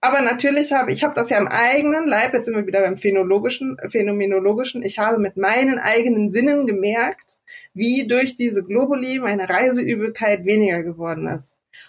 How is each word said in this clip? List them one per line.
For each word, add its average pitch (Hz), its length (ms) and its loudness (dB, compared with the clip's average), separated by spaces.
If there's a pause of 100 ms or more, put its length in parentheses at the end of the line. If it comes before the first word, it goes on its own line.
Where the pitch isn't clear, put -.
Aber 269 160 2
natürlich 277 520 0
habe, 262 180 0
ich - 140 -2
habe 294 100 0
das 240 160 -2
ja 240 80 2
im 202 80 2
eigenen 294 640 0
Leib, 240 260 0
jetzt 233 120 -2
sind 226 100 -4
wir 202 100 -2
wieder 190 140 0
beim 185 160 2
phänologischen, 208 800 0 (120)
phänomenologischen, 202 960 0
ich 196 160 -6
habe 220 220 2
mit 196 160 -2
meinen 240 420 2
eigenen 220 540 2
Sinnen 277 340 2
gemerkt, 220 680 -2 (360)
wie 233 360 0
durch 254 260 0
diese 208 300 -2
Globuli 262 560 0
meine 202 280 -2
Reiseübelkeit 220 960 0
weniger 196 380 2
geworden 165 460 -6
ist. 160 280 -10 (320)